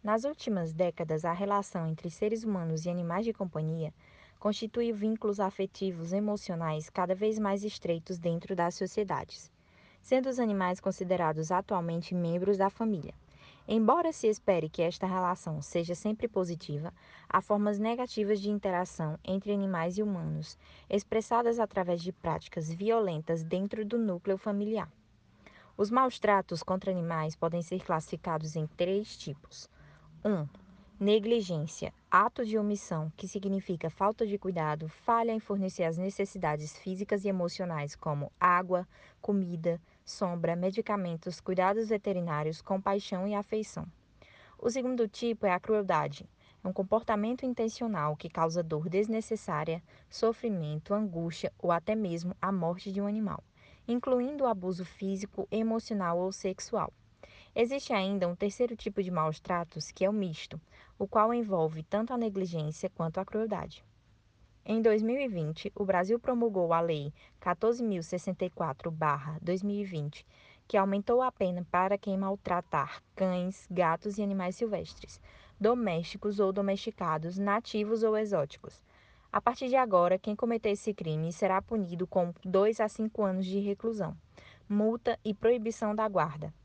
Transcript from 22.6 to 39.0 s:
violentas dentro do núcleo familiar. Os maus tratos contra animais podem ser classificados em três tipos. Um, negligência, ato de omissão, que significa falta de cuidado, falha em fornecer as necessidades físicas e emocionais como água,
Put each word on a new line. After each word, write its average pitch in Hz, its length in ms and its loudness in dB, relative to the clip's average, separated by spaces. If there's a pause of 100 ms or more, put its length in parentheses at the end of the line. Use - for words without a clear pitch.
violentas 175 680 0
dentro 196 420 -2
do 226 140 -2
núcleo 196 400 0
familiar. 208 500 -2 (880)
Os 208 140 0
maus 254 300 2
tratos 190 420 4
contra 190 300 -2
animais 165 420 -2
podem 170 260 0
ser 185 240 -6
classificados 160 680 -4
em 156 140 -2
três 196 480 -2
tipos. - 520 -12 (560)
Um, 185 220 0 (520)
negligência, 202 920 2 (160)
ato 214 360 4
de 214 120 0
omissão, 196 600 -2
que 196 100 -12
significa 190 640 -2
falta 220 340 0
de 202 140 -2
cuidado, 160 500 -2
falha 233 440 0
em 220 80 -2
fornecer 190 420 -2
as 165 160 0
necessidades 180 800 -4
físicas 196 460 -4
e 208 40 0
emocionais 170 680 -2
como 147 420 -4
água, 180 500 4 (320)